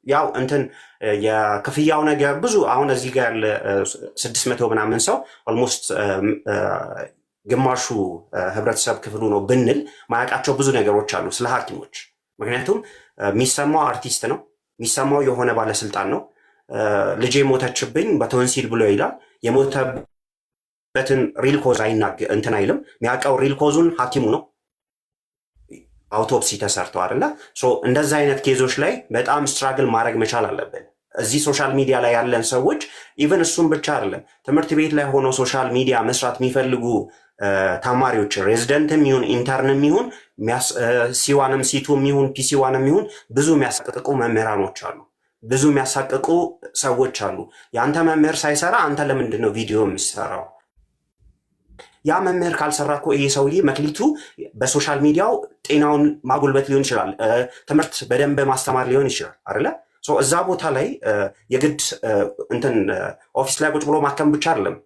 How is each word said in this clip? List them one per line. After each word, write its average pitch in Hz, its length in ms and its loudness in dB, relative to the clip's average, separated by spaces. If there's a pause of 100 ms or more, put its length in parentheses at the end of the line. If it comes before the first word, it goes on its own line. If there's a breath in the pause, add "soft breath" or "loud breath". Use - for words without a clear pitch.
ያው 143 280 2
እንትን፣ 135 280 0 (380 loud breath)
እ፣ 110 80 -4 (120)
የክፍያው 110 800 0
ነገር 143 340 2
ብዙ 220 180 0 (120)
አሁን 131 240 2
እዚህ 127 220 -2
ጋር 123 140 2
ያለ፣ 113 180 -2 (160)
እ፣ 101 120 -4 (440)
ስድስት - 300 -4
መቶ 123 220 -2
ምናምን 110 320 0
ሰው 185 160 0 (300 loud breath)
ኦልሞስት፣ 120 440 -2
እ፣ - 140 -2 (420)
እ፣ 107 80 -2 (920)
ግማሹ፣ 127 380 0 (440)
እ፣ - 120 -6 (100)
ህብረተሰብ 110 500 -2
ክፍሉ 107 280 -8
ነው 101 140 2
ብንል 127 360 2 (280 loud breath)
ማያውቃቸው 120 480 -2
ብዙ 135 180 0
ነገሮች 104 400 2
አሉ 92 180 -4
ስለ 120 180 -4
ሐኪሞች። 120 460 -6 (440)
ምክንያቱም፣ 127 400 -2 (340 loud breath)
እ፣ - 140 -8
የሚሰማው 135 560 2
አርቲስት - 420 -4
ነው፣ - 140 -2 (420)
የሚሰማው 139 420 0
የሆነ 123 320 0
ባለስልጣን 107 540 -2
ነው። - 120 -2 (500 soft breath)
እ፣ 113 80 -6 (380)
«ልጄ 120 180 -2 (100)
ሞተችብኝ 127 720 0
በቶንሲል» 123 520 0
ብሎ 113 160 0
ይላል። 107 300 2 (280 loud breath)
የሞተበትን 131 1800 -2 (180)
ሪል 139 200 2
ኮዝ 127 220 2
አይናገ-፣ 107 500 0
እንትን 110 240 0
አይልም። 107 260 0 (100)
የሚያውቀው 127 480 0
ሪል 139 180 2
ኮዙን 151 380 4
ሐኪሙ 127 360 -2
ነው። 117 120 0 (1700)
አውቶፕሲ 113 460 0
ተሰርቶ 98 400 -4
አይደለ? 92 240 -2 (280 loud breath)
ሶ - 140 -6 (180)
እንደዛ 135 320 0
አይነት 143 260 2
ኬዞች 131 360 2
ላይ 156 160 0 (180)
በጣም 127 360 0
ስትራግል 135 420 -2
ማድረግ 113 280 0
መቻል 110 300 0
አለብን። - 380 -8 (300)
እዚህ 110 280 -2
ሶሻል 139 320 0
ሚዲያ 131 240 2
ላይ 120 140 2
ያለን 117 320 0
ሰዎች 143 360 0 (380 loud breath)
ኢቨን 165 240 2
እሱም 165 260 2
ብቻ 151 240 0
አይደለም፣ 107 300 -4 (200 soft breath)
ትምህርት 151 300 0
ቤት 156 220 2
ላይ 143 120 0
ሆኖ 135 260 2
ሶሻል 131 380 0
ሚዲያ 127 320 2
መስራት 120 340 -2
የሚፈልጉ፣ 127 480 0 (540 loud breath)
እ፣ 101 100 -2 (300)
ተማሪዎች 123 540 0 (100)
ሬዚደንትም 139 600 2
ይሁን 135 240 4
ኢንተርንም 131 560 0
ይሁን 180 240 4 (320 loud breath)
ሚያስ-፣ 117 380 -2
እ፣ 120 100 0 (260)
ሲ 139 220 0
ዋንም 135 280 2
ሲ 131 200 -2
ቱም 135 220 2
ይሁን 139 240 2
ፒ 135 160 -6
ሲ 143 120 0
ዋንም 131 300 2
ይሁን 180 180 2 (260 loud breath)
ብዙ 139 200 2
የሚያሳቅቁ 135 640 0
መምህራኖች 110 680 0
አሉ። - 160 -12 (440)
ብዙ 127 240 0
የሚያሳቅቁ 135 600 0 (500)
ሰዎች 127 440 0
አሉ። 98 180 -4 (360 loud breath)
ያንተ 127 300 0
መምህር 160 320 2
ሳይሰራ 156 440 0
አንተ 143 220 0
ለምንድን 123 380 -2
ነው 110 120 2
ቪዲዮ 107 280 -2
የምትሰራው? 95 640 -4 (1600 loud breath)
ያ 151 140 2
መምህር 180 360 0
ካልሰራ 147 380 -2
እኮ 147 180 -4
ይሄ 139 180 2
ሰውዬ 139 340 2
መክሊቱ 147 360 0 (560 loud breath)
በሶሻል 139 460 0
ሚዲያው 151 320 4 (320)
ጤናውን 147 400 4 (200)
ማጎልበት 139 420 2
ሊሆን 139 180 2
ይችላል፣ 120 320 0
እ፣ 113 120 0 (360 loud breath)
ትምህርት - 300 0 (100)
በደንብ 139 400 2
ማስተማር 131 420 0
ሊሆን 135 220 2
ይችላል - 340 -6
አይደለ? 110 240 -2 (320 soft breath)
ሶ - 200 -12
እዛ 139 140 2 (100)
ቦታ 180 280 -2
ላይ፣ 135 160 -2 (140)
እ፣ 110 120 -2 (360 soft breath)
የግድ፣ 147 320 0 (180)
እ፣ 113 120 -4 (400)
እንትን፣ 123 260 0 (120)
እ፣ 98 100 -4 (360 soft breath)
ኦፊስ 131 220 -2
ላይ 156 140 0
ቁጭ 151 140 -2
ብሎ 147 160 2
ማከም 143 300 2
ብቻ 147 180 0
አይደለም። 95 380 0